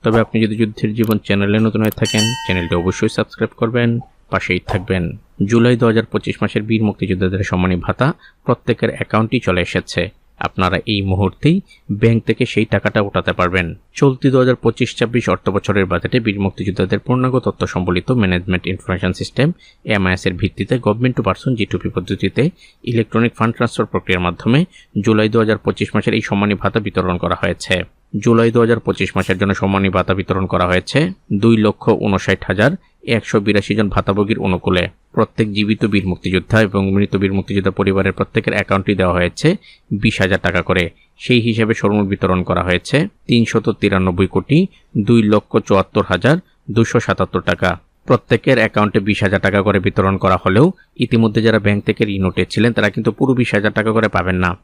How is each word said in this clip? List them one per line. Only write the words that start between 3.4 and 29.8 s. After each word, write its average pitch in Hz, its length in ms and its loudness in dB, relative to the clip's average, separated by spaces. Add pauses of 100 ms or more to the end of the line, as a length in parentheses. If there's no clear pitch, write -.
করবেন, 117 300 0 (420)
পাশেই 92 380 -2
থাকবেন। 92 340 -2 (480)
জুলাই 117 260 4
দুহাজার 113 360 0
পঁচিশ - 280 -4
মাসের 107 220 -2
বীর 110 260 0
মুক্তিযোদ্ধাদের 95 640 -2
সম্মানী 92 260 0
ভাতা 104 300 -2 (360)
প্রত্যেকের 117 540 -2
অ্যাকাউন্টেই 110 500 -2
চলে 90 220 0
এসেছে। - 340 -4 (380)
আপনারা 92 460 0
এই 104 160 -2
মুহূর্তেই 98 540 0 (440)
ব্যাংক 113 240 4
থেকে 113 220 0
সেই 107 280 -2
টাকাটা - 340 0
উঠাতে 92 240 -2
পারবেন। 90 340 0 (280)
চলতি 135 360 2
দুহাজার 127 320 2
পঁচিশ 117 340 -2
ছাব্বিশ 120 320 -2
অর্থ 90 200 -2
বছরের 98 380 0
বাজেটে 92 340 -2
বীর 107 200 -2
মুক্তিযোদ্ধাদের 98 640 -2
পূর্ণাঙ্গ 127 360 0
তথ্য - 260 -4
সম্বলিত 92 460 -2
ম্যানেজমেন্ট 92 540 0
ইনফরমেশন 92 460 -4
সিস্টেম - 360 -2 (360)
এমআইএস 92 420 0
এর 92 80 -2
ভিত্তিতে 98 440 -2
গভর্নমেন্ট 120 380 0
টু 127 60 -4
পারসন 95 320 -2
জিটুপি 98 360 -4
পদ্ধতিতে 98 520 -4 (420)
ইলেকট্রনিক 113 500 0
ফান্ড 113 200 0
ট্রান্সফার 120 380 -4
প্রক্রিয়ার 90 340 0
মাধ্যমে 110 320 0 (460)
জুলাই 107 240 4
দুহাজার 110 360 0
পঁচিশ 101 280 -2
মাসের 107 260 0
এই - 100 -4
সম্মানী 104 260 0
ভাতা 95 260 -2
বিতরণ 92 380 -2
করা 87 180 -2
হয়েছে। - 380 -2 (480)
জুলাই 117 280 4
দুহাজার 117 300 2
পঁচিশ 98 340 -2
মাসের 95 260 0
জন্য 98 140 2
সম্মানী 98 360 2